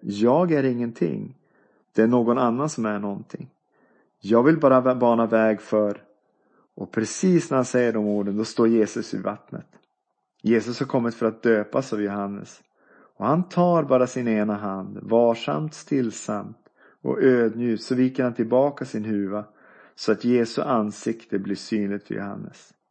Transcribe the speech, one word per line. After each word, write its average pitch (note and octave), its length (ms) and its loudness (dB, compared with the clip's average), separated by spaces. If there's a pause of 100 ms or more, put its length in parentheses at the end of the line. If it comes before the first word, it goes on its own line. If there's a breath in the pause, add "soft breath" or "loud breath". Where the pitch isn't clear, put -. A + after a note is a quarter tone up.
"Jag B2 500 2
är C#3+ 120 0
ingenting. A#2+ 720 -4 (600)
Det A2 60 4
är A2+ 60 6
någon A#2+ 300 2
annan B2 320 0
som A#2 160 -6
är G#2 140 -4
någonting. G2+ 500 -10 (680)
Jag A#2 240 4
vill D#3+ 160 6
bara C3 220 6
vä-, B2+ 140 2
bana A#2 300 2
väg A2 360 2
för." G#2 400 -2 (760)
Och - 160 -12
precis E3+ 580 0
när C#3 60 0
han B2+ 100 2
säger B2 280 0
de G#2+ 120 0
orden, G#2 320 -2
då A2 80 -2
står A#2 220 2
Jesus A2 460 0
vid G#2 80 -6
vattnet. - 440 -10 (760)
Jesus A2+ 380 0
har C3+ 80 -2
kommit A#2 280 -2
för A#2 100 -4
att A2 180 -2
döpas A#2 500 0
av G#2+ 80 -2
Johannes. G2+ 600 -6 (560 soft breath)
Och G2+ 80 -6
han D#3 180 2
tar F3 400 2
bara B2+ 240 4
sin B2 200 -4
ena G#2+ 280 0
hand, G2+ 460 -8
varsamt, A#2 720 0
stillsamt G#2+ 840 -6 (440 soft breath)
och B2+ 200 -2
ödmjukt, A#2+ 640 2
så C3 120 -4
viker B2+ 280 0
han A#2+ 100 -2
tillbaka B2 520 0
sin G#2+ 200 -8
huva, G#2 400 -4 (500 soft breath)
så - 160 -2
att G#2 140 0
Jesu A#2+ 360 2
ansikte A2 800 -4
blir G2+ 160 -6
synligt G2+ 520 -6
för A2 80 -6
Johannes. G2+ 580 -12 (180)